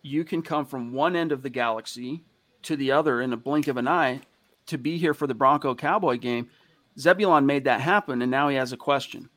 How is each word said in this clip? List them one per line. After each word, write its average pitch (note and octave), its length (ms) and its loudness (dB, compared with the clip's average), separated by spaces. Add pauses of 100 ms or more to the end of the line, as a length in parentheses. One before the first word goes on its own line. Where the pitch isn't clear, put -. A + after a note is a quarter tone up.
you D3+ 220 -4
can E3 180 -4
come D3+ 220 -2
from B2 280 -8
one D#3 240 0
end D#3+ 160 0
of C3 100 -4
the C3+ 80 -8
galaxy B2 760 -6 (380)
to D#3 140 -4
the C3+ 160 0
other C#3+ 280 4
in B2+ 120 -2
a A#2 40 -2
blink C#3+ 300 -2
of C3+ 100 -2
an B2 120 -2
eye C#3 320 0 (460)
to D#3+ 120 -6
be D3 180 -4
here D#3+ 160 2
for D3 140 -2
the C3 80 -2
Bronco C3+ 400 2
Cowboy D3+ 440 0
game. A#2+ 300 -4 (480)
Zebulon E3+ 480 4
made C#3 200 2
that A#2+ 160 2
happen, D3 420 0
and B2 80 0
now C#3 180 2
he C#3 60 0
has C3 180 -2
a A#2+ 40 -10
question. - 600 -4